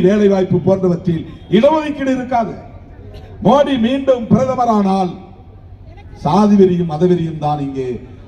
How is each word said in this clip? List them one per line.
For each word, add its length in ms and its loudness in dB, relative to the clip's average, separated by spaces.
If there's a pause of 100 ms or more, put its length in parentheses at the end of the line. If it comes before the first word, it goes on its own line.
வேலை 240 4
வாய்ப்பு 360 0
போன்றவற்றில் 580 -2 (320)
இடஒதுக்கீடு 600 0
இருக்காது. 380 -4 (920)
மோடி 300 4 (100)
மீண்டும் 460 0
பிரதமரானால் 800 0 (1120)
சாதி 380 4
வெறியும் 320 2
மதவெறியும் 520 0
தான் 220 -4
இங்கே 200 -8 (400)